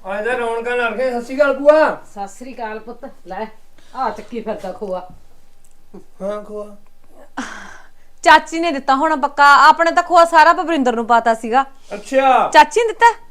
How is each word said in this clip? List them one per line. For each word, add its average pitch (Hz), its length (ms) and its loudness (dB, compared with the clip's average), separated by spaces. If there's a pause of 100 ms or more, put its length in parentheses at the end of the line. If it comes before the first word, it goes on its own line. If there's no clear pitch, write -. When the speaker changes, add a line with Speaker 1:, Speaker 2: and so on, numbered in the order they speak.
Speaker 1:
ਆ 196 120 -8
ਇਹਦਾ 226 140 -4
ਰੌਣਕਾਂ 233 440 -6
ਲੱਗ 247 160 -4
ਗਈਆਂ। 254 180 -4
ਸਤਿ 240 140 -6
ਸ਼੍ਰੀ 269 120 -12
ਅਕਾਲ 277 180 0
ਭੂਆ। 285 360 2 (240)
Speaker 2:
ਸਤਿ 202 140 -12
ਸ੍ਰੀ 247 260 -18
ਅਕਾਲ 220 240 -12
ਪੁੱਤ, 226 320 -18 (160)
ਲੈ 190 200 -12 (500)
ਆ 247 140 -4
ਚੱਕੀ 226 300 -12
ਫਿਰਦਾ 202 320 -10
ਖੋਆ। 185 360 -10 (1120)
Speaker 1:
ਹਾਂ 208 200 -8
ਖੋਆ। 208 340 -14 (1500)
Speaker 3:
ਚਾਚੀ 320 380 2
ਨੇ 339 100 -2
ਦਿੱਤਾ 277 240 0
ਹੋਣਾ 311 220 0
ਪੱਕਾ, 285 280 0 (240)
ਆਪਣੇ 330 220 4
ਤਾਂ 339 120 0
ਖੋਆ 339 220 4
ਸਾਰਾ 330 280 6
ਭਵਿੰਦਰ 294 440 0
ਨੂੰ 233 100 -6
ਪਾਤਾ 233 280 2
ਸੀਗਾ। 240 300 -2 (300)
Speaker 1:
ਅੱਛਾ। 254 580 0
Speaker 3:
ਚਾਚੀ 302 280 4
ਨੇ 466 60 0
ਦਿੱਤਾ? 453 260 2 (180)